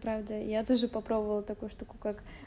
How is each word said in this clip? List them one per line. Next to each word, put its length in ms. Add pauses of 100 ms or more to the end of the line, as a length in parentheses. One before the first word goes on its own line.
правда, 380
я 240
тоже 240
попробовала 540
такую 300
штуку, 280
как 240 (240)